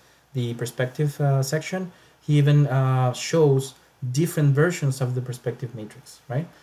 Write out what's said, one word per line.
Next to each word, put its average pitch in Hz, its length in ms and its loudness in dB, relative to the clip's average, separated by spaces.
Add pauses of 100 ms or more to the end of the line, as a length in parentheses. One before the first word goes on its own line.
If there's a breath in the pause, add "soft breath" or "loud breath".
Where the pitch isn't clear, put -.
(320 soft breath)
the 120 220 -4
perspective, 127 680 -4
uh, 139 220 2
section, 175 500 -6 (280 loud breath)
he 147 180 2
even, 147 280 6
uh, 131 460 2
shows 139 600 2 (380 soft breath)
different 147 420 2
versions 147 460 0
of 123 140 -2
the 127 60 -2
perspective 120 540 -8
matrix, - 540 -16
right? 143 180 -4 (160 loud breath)